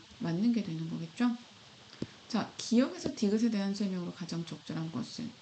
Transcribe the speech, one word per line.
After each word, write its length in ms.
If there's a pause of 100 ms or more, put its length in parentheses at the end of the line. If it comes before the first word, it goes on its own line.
(200)
맞는 320
게 100
되는 260
거겠죠. 480 (920)
자, 280
기억에서 580
디귿에 360
대한 240
설명으로 400
가장 320
적절한 440
것은? 400 (120)